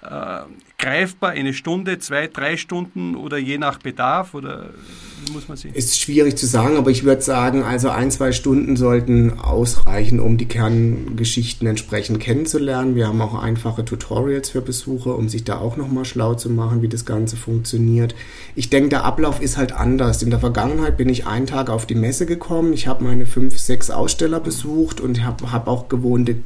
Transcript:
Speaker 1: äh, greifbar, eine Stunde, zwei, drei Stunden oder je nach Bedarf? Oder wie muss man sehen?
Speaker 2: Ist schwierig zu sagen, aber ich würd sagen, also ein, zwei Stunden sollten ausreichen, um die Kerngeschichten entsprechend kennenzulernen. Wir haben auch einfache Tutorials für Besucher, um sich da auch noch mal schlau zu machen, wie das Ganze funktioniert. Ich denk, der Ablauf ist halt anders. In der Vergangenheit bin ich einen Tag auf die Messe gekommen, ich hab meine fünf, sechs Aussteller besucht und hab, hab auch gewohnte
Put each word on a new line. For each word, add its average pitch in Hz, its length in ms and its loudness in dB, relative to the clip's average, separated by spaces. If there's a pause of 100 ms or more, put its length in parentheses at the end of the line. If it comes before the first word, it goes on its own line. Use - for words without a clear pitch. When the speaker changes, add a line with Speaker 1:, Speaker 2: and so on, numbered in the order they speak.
Speaker 1:
äh, 90 380 -12 (360)
greifbar, 185 520 -4
eine 139 240 -6
Stunde, 180 440 -6
zwei, 147 280 -6
drei 156 300 -6
Stunden 180 600 -8
oder 143 220 -8
je 139 200 -6
nach 143 200 -6
Bedarf? 135 560 -6
Oder 135 360 -14 (540)
wie 147 80 -4
muss 147 160 -14
man 147 80 -14
sehen? 135 180 -14
Speaker 2:
Ist 123 240 -2
schwierig 147 380 0
zu 127 100 -2
sagen, 123 300 2
aber 135 140 2
ich 127 140 0
würd 135 180 2
sagen, 127 400 -2
also 123 260 -2
ein, 123 220 0
zwei 131 220 -2
Stunden 139 440 0
sollten 120 600 2
ausreichen, 113 840 6
um 113 160 6
die 117 100 0
Kerngeschichten 117 1200 -2
entsprechend 107 540 -4
kennenzulernen. 135 760 -2
Wir 117 140 2
haben 110 140 0
auch 107 180 -4
einfache 113 440 -4
Tutorials 135 680 -4
für 135 100 -4
Besucher, 123 560 -6
um 113 120 -2
sich 113 160 -6
da 101 140 -6
auch 117 180 -6
noch 139 120 -6
mal 131 160 -4
schlau 117 300 -2
zu 120 160 -6
machen, 113 320 0
wie 113 60 0
das 117 180 -6
Ganze 113 300 -4
funktioniert. 117 800 0 (400)
Ich - 140 -6
denk, 139 220 2
der 139 140 -2
Ablauf 143 360 0
ist 123 160 -4
halt 131 160 -2
anders. 123 500 0
In 117 80 0
der 117 100 0
Vergangenheit 131 560 0
bin 127 120 0
ich 123 180 -2
einen 117 200 -4
Tag 135 240 -4
auf 113 160 -4
die - 80 -4
Messe 117 320 -2
gekommen, 165 480 -2
ich - 120 0
hab - 140 4
meine 123 240 8
fünf, 131 340 10
sechs - 320 6
Aussteller 160 500 2
besucht 160 600 -2
und 120 240 -2
hab, 120 260 -6
hab 117 180 -4
auch 123 200 -4
gewohnte 123 580 0